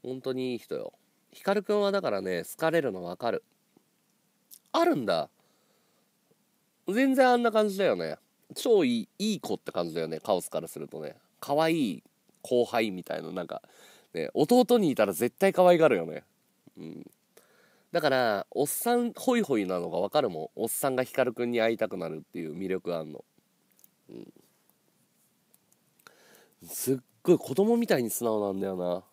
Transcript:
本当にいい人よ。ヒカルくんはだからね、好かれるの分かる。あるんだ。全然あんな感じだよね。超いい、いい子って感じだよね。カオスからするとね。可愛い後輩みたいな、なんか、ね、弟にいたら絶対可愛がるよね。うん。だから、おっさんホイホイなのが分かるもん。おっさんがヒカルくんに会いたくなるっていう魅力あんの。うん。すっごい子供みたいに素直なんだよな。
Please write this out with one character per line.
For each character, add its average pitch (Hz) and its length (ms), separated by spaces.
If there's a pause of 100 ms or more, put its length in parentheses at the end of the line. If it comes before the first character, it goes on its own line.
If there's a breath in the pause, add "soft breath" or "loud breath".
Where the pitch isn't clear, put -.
本 131 180
当 131 120
に 127 200
い - 40
い - 20
人 - 160
よ。 50 180 (400)
ヒ - 100
カ 196 120
ル 208 80
く 214 100
ん 208 80
は 202 100
だ 196 120
か 151 80
ら 101 100
ね、 92 240
好 - 120
か 160 140
れ 165 120
る 123 100
の 92 100
分 87 140
か 117 140
る。 95 120 (1300)
あ 330 120
る 349 100
ん 127 120
だ。 82 240 (1600)
全 262 260
然 254 140
あ 247 80
ん 240 60
な 233 100
感 214 160
じ 190 100
だ 202 60
よ 120 120
ね。 78 200 (400)
超 214 280
い 120 180
い、 - 60 (100)
い 214 160
い 156 60
子 - 140
っ 90 40
て - 120
感 87 180
じ 78 60
だ 82 60
よ 80 80
ね。 80 100
カ 104 160
オ 90 60
ス - 100
か 78 100
ら 80 60
す - 120
る 73 100
と 78 120
ね。 76 140 (240)
可 143 220
愛 160 380
い - 40 (400)
後 123 220
輩 113 260
み 90 140
た 78 120
い 80 60
な、 80 80
な 90 140
ん - 20
か、 - 160 (500 soft breath)
ね、 80 220
弟 240 440
に 180 120
い 117 60
た 107 100
ら 101 60
絶 120 260
対 196 140
可 180 140
愛 180 120
が 156 100
る 120 80
よ 82 80
ね。 78 200 (520)
う 85 60
ん。 80 240 (840 soft breath)
だ 170 80
か 151 100
ら、 117 400
お 135 140
っ - 20
さ 240 300
ん 240 160
ホ - 240
イ 226 60
ホ 139 160
イ 98 80
な 90 120
の 87 120
が 85 100
分 98 100
か 147 100
る 120 100
も 80 260
ん。 98 60
お 113 40
っ - 20
さ - 220
ん 131 60
が 127 80
ヒ - 80
カ 131 100
ル 123 100
く 120 140
ん 120 60
に 120 80
会 113 140
い - 20
た 107 120
く 101 80
な 85 120
る 80 200
っ - 40
て 87 80
い 82 80
う 78 100
魅 95 100
力 90 280
あ 80 60
ん 76 100
の。 - 120 (840)
う - 60
ん。 - 180 (2250 soft breath)
す 123 280
っ - 20 (260)
ご 180 120
い 143 40
子 - 160
供 220 220
み 233 100
た 170 120
い 127 40
に 110 80
素 - 140
直 104 280
な - 0
ん 98 80
だ 98 60
よ 95 100
な。 90 360